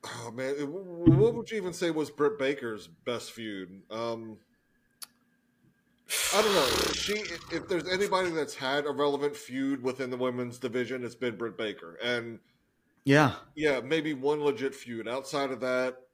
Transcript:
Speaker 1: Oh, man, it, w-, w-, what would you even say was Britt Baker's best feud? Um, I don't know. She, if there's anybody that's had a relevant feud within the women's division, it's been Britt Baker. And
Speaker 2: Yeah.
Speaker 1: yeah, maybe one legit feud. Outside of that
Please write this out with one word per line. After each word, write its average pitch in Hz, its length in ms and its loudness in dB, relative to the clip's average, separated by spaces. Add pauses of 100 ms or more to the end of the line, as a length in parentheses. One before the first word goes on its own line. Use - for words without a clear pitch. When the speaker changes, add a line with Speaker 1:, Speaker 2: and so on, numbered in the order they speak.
Speaker 1:
Oh, 117 280 -10
man, 131 260 -2
it, 147 40 -2
w-, 156 220 -6 (220)
w-, 139 120 12
what 147 180 8
would 226 160 -6
you 220 60 -2
even 180 160 -4
say 170 180 0
was 156 180 0
Britt 147 300 2
Baker's 123 480 -2
best - 440 -6
feud? 95 500 -10 (100)
Um, 113 460 -6 (2000)
I 202 80 6
don't 214 120 4
know. 151 140 6 (260)
She, 196 200 -2 (420)
if 165 140 -4
there's 170 180 -2
anybody 185 440 2
that's 156 240 -2
had 139 300 0
a 151 60 -2
relevant 143 440 2
feud 135 460 -4
within 127 280 -2
the 127 80 -4
women's 123 420 -2
division, 123 460 -2
it's 117 100 -8
been 117 220 -4
Britt 113 200 -6
Baker. 85 460 -6
And 117 360 -2 (640)
Speaker 2:
Yeah. 139 280 8 (220)
Speaker 1:
yeah, 147 240 2
maybe 151 340 0
one 147 300 0
legit 135 320 0
feud. 113 320 -8
Outside 135 440 -2
of 117 100 -6
that 127 360 0 (160)